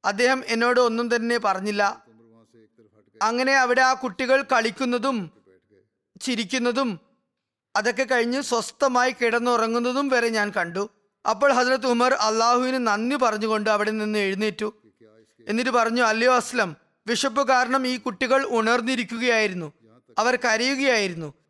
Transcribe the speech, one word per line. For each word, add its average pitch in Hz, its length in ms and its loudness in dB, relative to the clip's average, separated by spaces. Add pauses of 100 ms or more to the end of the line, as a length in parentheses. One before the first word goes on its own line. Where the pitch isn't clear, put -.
അദ്ദേഹം 247 420 0
എന്നോട് 240 340 2
ഒന്നും 240 360 0
തന്നെ 233 220 -2
പറഞ്ഞില്ല. 202 680 -2 (1160)
അങ്ങനെ 247 340 2
അവിടെ 254 240 2
ആ 262 120 4
കുട്ടികൾ 262 500 0
കളിക്കുന്നതും 240 880 -2 (920)
ചിരിക്കുന്നതും 240 800 -2 (760)
അതൊക്കെ 240 260 -2
കഴിഞ്ഞ് 247 400 0
സ്വസ്ഥമായി 247 680 0
കിടന്നുറങ്ങുന്നതും 240 1000 0
വരെ 240 200 2
ഞാൻ 208 280 -2
കണ്ടു." 185 340 -4 (400)
അപ്പോൾ 226 220 4
ഹസ്രത്ത് 254 340 2
ഉമർ 247 280 2
അള്ളാഹുവിന് 240 720 2
നന്ദി 226 300 0
പറഞ്ഞുകൊണ്ട് 220 540 0
അവിടെ 208 200 2
നിന്ന് 214 280 -2
എഴുന്നേറ്റു. 208 560 -4 (760)
എന്നിട്ട് 233 220 0
പറഞ്ഞു, 233 320 2
"അല്ലയോ 233 320 4
അസ്ലം, 226 420 -2 (300)
വിശപ്പ് 247 420 0
കാരണം 254 380 2
ഈ 254 120 -4
കുട്ടികൾ 254 520 0
ഉണർന്നിരിക്കുകയായിരുന്നു, 226 1200 0 (460)
അവർ 240 180 2
കരയുകയായിരുന്നു. 220 1000 0 (160)